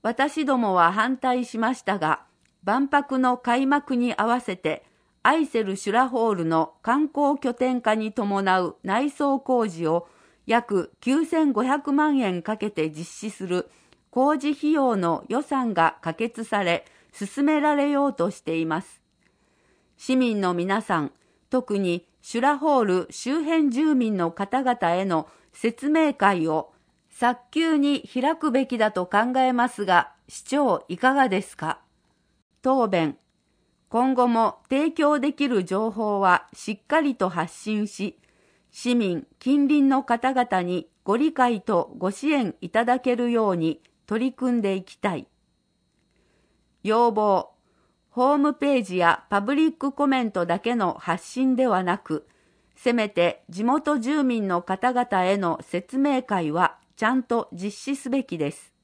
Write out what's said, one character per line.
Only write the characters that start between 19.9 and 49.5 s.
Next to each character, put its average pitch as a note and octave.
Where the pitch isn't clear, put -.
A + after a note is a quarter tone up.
市 C4
民 A#3
の F3+
皆 F#3+
さ F3
ん、 C#3
特 -
に F3
シ -
ュ -
ラ C#4
ホ C#4+
ー A3+
ル F#3
周 D4+
辺 D4+
住 D4+
民 A3
の E3+
方 G3+
々 A#3+
へ F#3
の E3
説 A#3
明 D#4
会 F#3
を D#3
早 B3
急 D#4+
に C#4+
開 D4
く D#4
べ C4
き B3
だ G#3+
と F3+
考 A#3
え B3+
ま B3
す G3+
が、 F#3
市 -
長 C4
い F#3
か C4
が C4+
で F#3+
す -
か？ -
答 C4
弁。 E3
今 B3+
後 B3
も A3+
提 D4
供 D4+
で C#4
き C#4+
る G#3
情 G#3
報 G#3
は F#3
し -
っ -
か D#4
り C#4
と F#3
発 E3
信 G#3+
し、 -
市 B3
民、 F#3+
近 C#4+
隣 D4
の C4+
方 B3
々 A#3+
に F3
ご G3+
理 D4+
解 A#3+
と -
ご F#3+
支 C#4
援 B3+
い F3
た A3+
だ B3
け B3
る A#3+
よ A3
う F3+
に D#3+
取 A3+
り B3
組 B3
ん -
で G3
い F#3
き -
た F#3
い。 -
要 A3+
望。 G3+
ホ C4
ー C#4+
ム D4
ペ C#4
ー A#3
ジ F#3
や E3+
パ G3+
ブ A#3